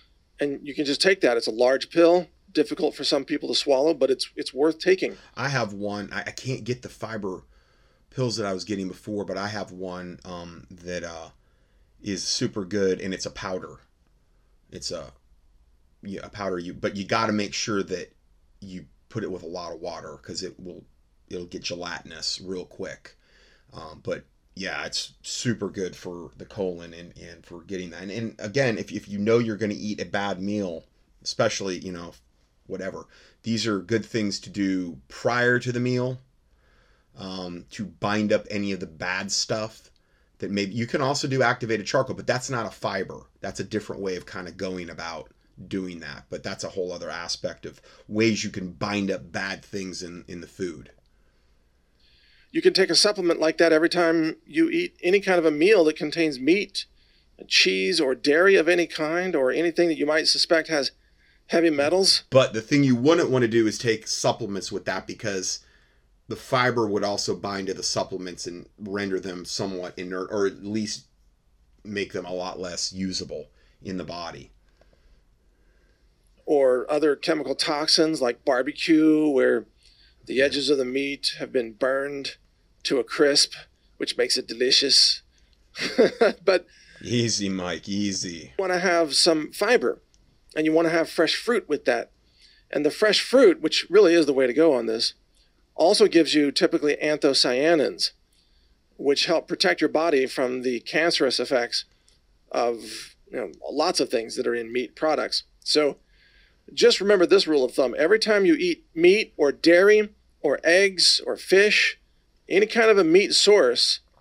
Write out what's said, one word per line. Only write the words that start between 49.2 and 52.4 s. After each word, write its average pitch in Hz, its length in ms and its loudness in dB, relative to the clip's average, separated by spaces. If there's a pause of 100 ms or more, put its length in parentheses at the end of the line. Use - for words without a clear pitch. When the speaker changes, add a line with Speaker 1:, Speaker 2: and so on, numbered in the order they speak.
Speaker 2:
bad 95 320 -8
things 95 360 -10
in, 87 280 -14
in 87 120 -12
the 82 60 -16
food. 82 460 -10 (1600)